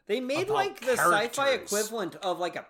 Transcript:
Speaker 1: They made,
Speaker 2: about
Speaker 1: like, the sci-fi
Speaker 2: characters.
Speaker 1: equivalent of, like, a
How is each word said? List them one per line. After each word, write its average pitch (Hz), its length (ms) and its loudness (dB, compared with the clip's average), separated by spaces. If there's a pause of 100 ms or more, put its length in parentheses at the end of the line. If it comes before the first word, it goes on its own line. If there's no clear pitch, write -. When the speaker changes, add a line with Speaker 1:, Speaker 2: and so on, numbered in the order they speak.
Speaker 1:
They 247 140 0
made, 285 260 -2
Speaker 2:
about 427 80 0
Speaker 1:
like, 403 260 0
the 247 160 0
sci-fi 175 300 4
Speaker 2:
characters. 269 440 0
Speaker 1:
equivalent 202 440 -2
of, 175 240 -4
like, 175 160 -2
a 143 140 -8